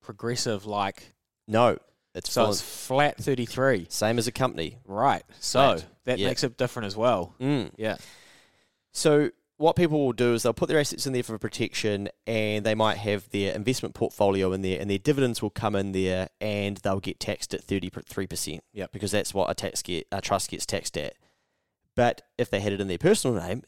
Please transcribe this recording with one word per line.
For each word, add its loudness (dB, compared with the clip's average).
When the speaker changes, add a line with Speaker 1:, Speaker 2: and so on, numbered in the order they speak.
Speaker 1:
progressive, -4
like -4
Speaker 2:
No. 6
It's -8
Speaker 1:
So 4
Speaker 2:
full 2
Speaker 1:
it's -2
flat 0
thirty-three. 0
Speaker 2:
Same 0
as 0
a -4
company. -2
Speaker 1:
Right. 0
So 0
Speaker 2:
Flat. -6
Speaker 1:
that 0
Speaker 2:
Yeah. 0
Speaker 1:
makes -2
it -2
different -2
as -8
well. 2
Speaker 2:
Mm. 0
Speaker 1:
Yeah. -2
Speaker 2:
So 4
what 4
people 2
will 2
do 4
is 0
they'll 4
put -2
their 4
assets -2
in -4
there 0
for -8
protection, -2
and 0
they 2
might 2
have -2
their 0
investment -2
portfolio 2
in -2
there, -2
and -4
their 0
dividends 0
will -2
come -2
in -2
there, 0
and -2
they'll -2
get -8
taxed -6
at -6
thirty-three -4
percent. -8
Speaker 1:
Yep. -10
Speaker 2:
Because -6
that's 0
what 0
a 0
tax -6
get, -6
a -4
trust 0
gets -8
taxed -4
at. -6
But 2
if 0
they 2
had 0
it 0
in -2
their -2
personal 4
name, -6